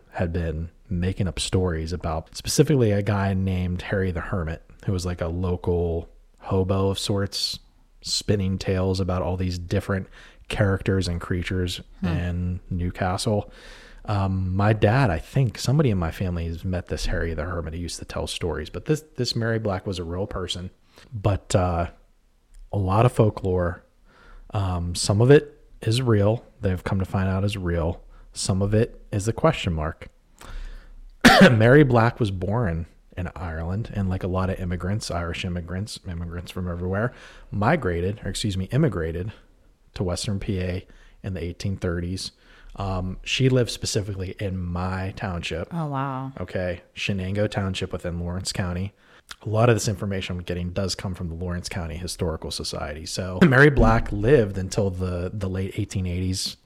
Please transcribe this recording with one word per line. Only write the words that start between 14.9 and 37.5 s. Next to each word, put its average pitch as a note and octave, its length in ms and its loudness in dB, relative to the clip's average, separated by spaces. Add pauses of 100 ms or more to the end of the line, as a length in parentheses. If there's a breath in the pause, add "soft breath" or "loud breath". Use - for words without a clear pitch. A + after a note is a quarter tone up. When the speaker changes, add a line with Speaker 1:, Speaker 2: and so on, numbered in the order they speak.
Speaker 1:
I D#2+ 80 0
think, - 400 0
somebody C#3 320 4
in F#2+ 80 2
my E2 100 0
family F2 380 -2
has E2 180 -6
met F2+ 220 -4
this D2+ 200 -4
Harry E2+ 280 0
the D2 80 -4
Hermit. D#2+ 320 -6
He F2 60 -6
used E2+ 180 -8
to - 60 -12
tell D#2+ 200 -6
stories, D#2 460 -6
but - 140 -10
this, D3+ 180 0 (140)
this B2 180 -4
Mary A2+ 240 0
Black G2 260 -2
was F#2 140 -4
a F2+ 60 -6
real F2+ 200 -4
person. F2+ 460 -8 (420 loud breath)
But, G2+ 400 -2
uh, F2 340 2 (840)
a G#2 60 -4
lot G2+ 280 4
of B2 60 6
folklore. F2+ 720 2 (680 soft breath)
Um, F2+ 440 -2
some G#2 260 2
of B2 80 6
it - 320 6 (220)
is A#2 180 2
real. A2 420 4 (180)
They've F#2 220 -2
come - 160 0
to F#2 60 0
find F#2+ 240 0
out F#2+ 140 0
is G#2 140 -2
real. E2+ 440 -2 (320 soft breath)
Some - 300 0
of G2+ 100 0
it - 260 2 (120)
is G#2 160 -2
a A2+ 60 0
question D#3 400 0
mark. D#2 340 -6 (1160 loud breath)
<coughs> F#3+ 280 12
Mary A#2+ 320 10
Black A#2+ 360 4
was G#2+ 120 2
born F#2 540 -2 (320)
in F2+ 180 -4
Ireland, F2 580 -6
and F#2+ 160 0
like F#2 140 -2
a G2+ 40 -2
lot F#2 220 0
of F#2+ 100 -4
immigrants, F2+ 520 -4
Irish E2+ 340 -4
immigrants, F2+ 600 -6
immigrants E2+ 440 -8
from F2+ 180 -6
everywhere, F#2 440 -2 (380 loud breath)